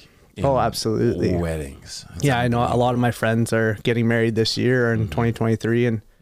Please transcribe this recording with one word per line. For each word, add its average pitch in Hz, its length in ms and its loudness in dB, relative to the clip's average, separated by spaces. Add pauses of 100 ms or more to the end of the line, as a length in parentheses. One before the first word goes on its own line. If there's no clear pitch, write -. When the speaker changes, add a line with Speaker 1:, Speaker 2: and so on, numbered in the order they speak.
(360)
Speaker 1:
in 104 100 -4
Speaker 2:
Oh, 135 140 2
absolutely. 110 760 0
Speaker 1:
weddings. 80 680 -6 (100)
It's - 100 -4
Speaker 2:
Yeah, 131 120 2
I 120 100 0
know. 120 120 0
A - 20 2
Speaker 1:
unbelievable. 120 240 0
Speaker 2:
lot 123 80 2
of 120 60 0
my 120 120 2
friends 113 420 0
are 110 280 0
getting 117 260 0
married 117 280 2
this 110 200 0
year 120 380 2
in 110 80 0
Speaker 1:
Mm-hmm. 107 80 -2
Speaker 2:
twenty 117 240 0
twenty-three, 113 540 0
and 113 140 -2 (200)